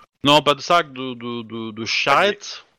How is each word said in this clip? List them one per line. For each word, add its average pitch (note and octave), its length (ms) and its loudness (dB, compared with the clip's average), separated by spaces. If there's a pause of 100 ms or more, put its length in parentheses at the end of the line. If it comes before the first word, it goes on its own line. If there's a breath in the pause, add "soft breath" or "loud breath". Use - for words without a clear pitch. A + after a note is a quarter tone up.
(240 loud breath)
Non, D3 180 6
pas C#3+ 120 4
de C#3 60 -10
sacs, D#3+ 320 0
de, C3 220 -8
de, A#2+ 280 -8
de, A2+ 300 -10
de A2 120 -10
charrettes. D#3+ 800 0 (140)